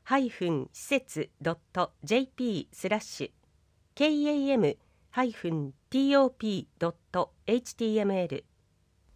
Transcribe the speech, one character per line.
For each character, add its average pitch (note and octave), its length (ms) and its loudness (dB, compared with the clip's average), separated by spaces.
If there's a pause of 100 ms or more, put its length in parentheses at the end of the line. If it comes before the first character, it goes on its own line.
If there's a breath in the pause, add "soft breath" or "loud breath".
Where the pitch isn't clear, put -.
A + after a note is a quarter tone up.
ハ C4+ 140 0
イ C4 100 0
フ F3+ 240 -2
ン C3+ 220 -2
施 - 140 -16
設 C4 420 -2 (120)
ド D#3+ 120 -2
ッ - 40 -8 (140)
ト F3+ 220 -2 (100)
ジ F#3+ 120 0
ェ B3+ 80 4
ー C4 120 -8
ピ A3+ 340 -2
ー - 60 -20
ス F#3 140 -6
ラ G#3+ 100 0
ッ - 20 -6
シ - 220 -10
ュ - 80 -8 (640)
ケ D4 140 4
ー D4 180 2
エ D4 60 0
ー C#4 160 0
エ C4+ 80 4
ム D#3 200 2 (320)
ハ B3+ 140 0
イ A#3+ 80 0
フ F3 200 -6
ン C#3+ 200 -4 (180)
テ C4 100 0
ィ C4+ 100 4
ー C#4 120 6
オ C4 60 6
ー - 40 -2
ピ G#3 380 -4
ー - 100 -20
ド E3+ 100 0
ッ E3+ 60 -6 (180)
ト F3+ 180 -2 (160)
エ G#3+ 80 2
イ A#3+ 60 0
チ - 160 -18
テ A3+ 80 -2
ィ G#3+ 100 0
ー G#3+ 60 2
エ G3+ 40 0
ム G3 100 2
エ F3+ 120 0
ル。 - 160 -8 (720)